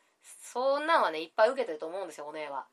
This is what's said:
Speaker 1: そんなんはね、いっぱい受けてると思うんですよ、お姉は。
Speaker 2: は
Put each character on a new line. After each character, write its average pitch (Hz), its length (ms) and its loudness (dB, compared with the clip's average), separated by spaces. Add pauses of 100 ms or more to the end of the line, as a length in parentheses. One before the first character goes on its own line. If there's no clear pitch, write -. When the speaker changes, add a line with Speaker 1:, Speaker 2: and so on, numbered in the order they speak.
(420)
Speaker 1:
そ 269 380 0
ん 302 60 -2
な 320 120 6
ん 247 40 6
は 185 80 2
ね、 160 100 -4
い 170 60 -8
っ - 100 -20
ぱ 220 100 8
い 240 40 4
受 262 100 -4
け 233 60 0
て 175 60 -6
る 151 60 -6
と 160 80 -6
思 175 140 -8
う 190 40 -6
ん 175 40 -10
で 151 60 -14
す - 40 -16
よ、 147 80 -10
お 151 60 -10
姉 151 160 -8
は。 139 80 -8
Speaker 2:
は 127 160 -8